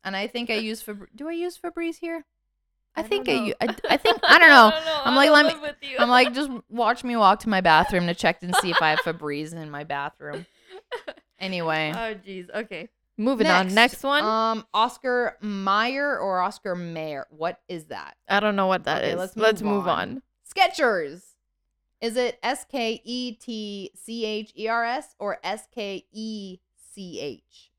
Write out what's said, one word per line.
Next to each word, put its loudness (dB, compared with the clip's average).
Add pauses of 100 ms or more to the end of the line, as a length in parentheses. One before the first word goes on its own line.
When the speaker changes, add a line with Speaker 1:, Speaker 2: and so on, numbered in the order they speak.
Speaker 1:
And -8
I -4
think -6
I -2
use -4
Fabri-, -14
do -10
I -6
use -6
Febreze -8
here? -8 (720)
I -4
Speaker 2:
I -4
Speaker 1:
think -4
Speaker 2:
don't 2
Speaker 1:
I 0
Speaker 2:
know. -2
Speaker 1:
u-, -4
I, -2 (140)
I 4
think, 2
Speaker 2:
<laughs> -2
Speaker 1:
I 10
don't 10
know. 12
Speaker 2:
I 8
don't -2
know. -2
Speaker 1:
I'm 2
Speaker 2:
I 4
Speaker 1:
like, 6
Speaker 2:
don't 8
Speaker 1:
"Let 8
me," 2
Speaker 2:
live -8
with -10
you. -8
Speaker 1:
I'm 2
like, 6
"Just -4 (200)
watch -2
me -4
walk 6
to -4
my 2
bathroom 4
to -2
check -2
and -2
see 0
if 2
I 2
have 2
Speaker 2:
<laughs> -8
Speaker 1:
Febreze -6
in -12
my -12
bathroom." -10 (920)
Anyway. -4
Speaker 2:
Oh, -8 (120)
jeez. -14
Okay. -10 (300)
Moving 0
on. 4
Speaker 1:
Next. -4
Speaker 2:
Next 2
one. 0
Speaker 1:
Um, 0
Oscar -2
Mayer -2
or -2
Oscar -4
Mayer? -8
What -8
is -10
that? -14 (100)
Speaker 2:
I 2
don't 0
know 2
what 0
that 0
Speaker 1:
Okay, 0
Speaker 2:
is. -4
Speaker 1:
let's -8
Speaker 2:
Let's 4
Speaker 1:
move 0
Speaker 2:
move -2
Speaker 1:
on. 2
Speaker 2:
on. -6 (280)
Speaker 1:
Skechers. 0 (800)
Is -6
it -2
S -4
K -4
E -8
T -10
C -10
H -6
E -8
R -2
S -6
or -6
S -8
K -10
E -12 (380)
C -14
H? -14 (100)